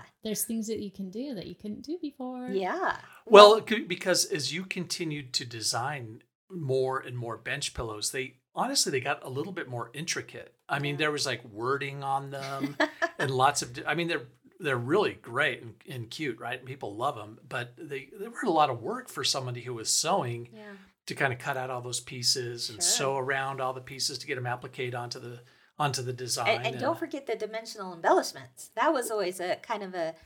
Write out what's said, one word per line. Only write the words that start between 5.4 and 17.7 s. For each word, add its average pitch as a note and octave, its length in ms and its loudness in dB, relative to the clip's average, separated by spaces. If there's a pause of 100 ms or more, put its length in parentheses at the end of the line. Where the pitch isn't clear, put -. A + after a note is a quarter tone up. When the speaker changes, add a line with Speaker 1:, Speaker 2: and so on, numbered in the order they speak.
Speaker 3:
design A#2 800 -4 (260)
more C3 500 0
and B2 180 -10
more A#2 200 -6
bench C#3 360 -4
pillows, G#2+ 380 -4
they, C3 240 -6 (200)
honestly, A3 360 0
they C3+ 80 2
got C#3 240 -2
a D#3+ 60 -10
little A2 240 -4
bit - 160 -8
more A#2 240 -6
intricate. C#3 600 -8 (140)
I C#3+ 120 -2
mean, C#3+ 160 -2
Speaker 2:
Yeah. C#3 40 -2
Speaker 3:
there D3+ 120 2
was, C#3+ 140 -2
like, B2 200 -2
wording C3+ 580 -4
on C#3 280 -2
them C#3 460 -6
Speaker 2:
<laughs> - 420 -2
Speaker 3:
and C3+ 120 0
lots C3+ 300 6
of B2+ 120 -6
di-, C#3+ 120 -10
I D3+ 100 2
mean, E3+ 140 0
they're, D3 180 -2 (320)
they're C#3 180 2
really C3 360 4
great B2 480 -2
and, A2+ 140 -14 (140)
and A#2+ 200 -8
cute, B2 300 -4
right? B2 200 -6
And C3 80 -18
people B2 280 -8
love B2+ 220 -2
'em, G#2+ 300 -14
but B2 300 -6